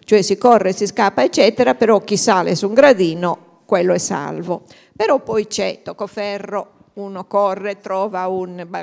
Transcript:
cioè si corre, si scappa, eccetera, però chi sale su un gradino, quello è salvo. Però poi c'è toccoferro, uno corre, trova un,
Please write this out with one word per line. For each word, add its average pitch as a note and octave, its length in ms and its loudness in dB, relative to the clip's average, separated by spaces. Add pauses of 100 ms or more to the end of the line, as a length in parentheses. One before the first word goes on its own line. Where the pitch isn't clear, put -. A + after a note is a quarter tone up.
cioè G#3 180 4
si F#3+ 160 0
corre, G3+ 360 4
si G3+ 140 -4
scappa, G3+ 360 0
eccetera, B3 520 2
però A3 240 4
chi G#3 180 -4
sale F3+ 380 0
su G3 120 -4
un G#3 60 -4
gradino, F3+ 920 2
quello F3+ 280 2
è F3 60 0
salvo. E3+ 640 -6 (320)
Però F4 240 0
poi A3 280 -4
c'è G3 360 -6
toccoferro, G3+ 920 -10 (200)
uno G3 320 -12
corre, G3 540 -2
trova F#3+ 480 -6
un, F3+ 400 -8 (160)